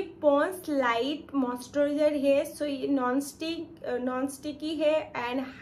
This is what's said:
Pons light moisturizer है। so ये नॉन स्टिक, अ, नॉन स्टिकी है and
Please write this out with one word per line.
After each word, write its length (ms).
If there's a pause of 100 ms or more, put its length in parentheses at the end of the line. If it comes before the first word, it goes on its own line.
(220)
Pons 480
light 640
moisturizer 800
है। 440
so 60
ये 240
नॉन 320
स्टिक, 640
अ, 140
नॉन 300
स्टिकी 480
है 380
and 300 (180)